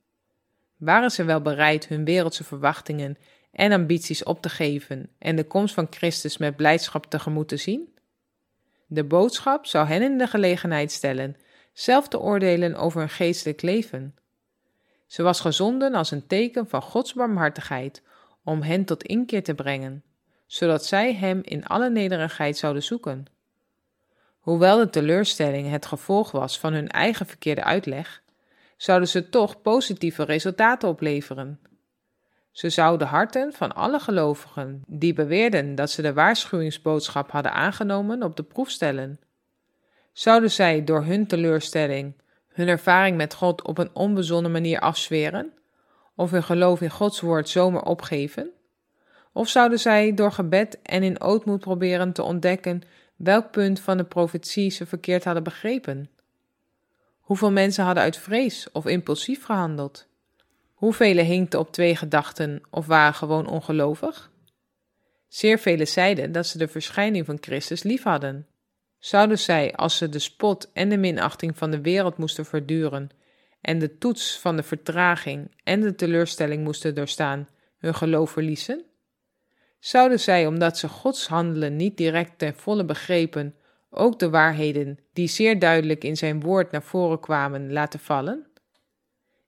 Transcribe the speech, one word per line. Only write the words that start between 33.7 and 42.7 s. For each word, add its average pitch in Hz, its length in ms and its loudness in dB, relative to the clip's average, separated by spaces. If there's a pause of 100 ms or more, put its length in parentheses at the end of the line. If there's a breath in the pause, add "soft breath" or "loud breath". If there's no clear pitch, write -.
alle 277 240 -2
gelovigen 147 880 -4
die 156 260 0
beweerden 160 640 0
dat 143 160 -2
ze - 100 -6
de 147 120 -2
waarschuwingsboodschap 156 1200 0
hadden - 220 -2
aangenomen 202 720 -2
op 165 120 -6
de 156 80 -8
proef - 260 -6
stellen. 139 500 -4 (920)
Zouden 226 400 6
zij 165 320 4
door 151 200 2
hun 202 240 0
teleurstelling 156 920 -2 (260)
hun 175 200 -2
ervaring 180 500 4